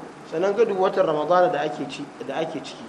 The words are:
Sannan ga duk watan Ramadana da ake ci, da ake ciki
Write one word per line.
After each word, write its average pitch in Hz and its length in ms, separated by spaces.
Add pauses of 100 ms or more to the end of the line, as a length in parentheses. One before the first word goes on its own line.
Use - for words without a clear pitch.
(320)
Sannan 185 240
ga 233 80
duk 196 160
watan 190 260
Ramadana 165 460
da 147 160
ake 147 220
ci, 143 160 (200)
da 131 140
ake 135 240
ciki - 260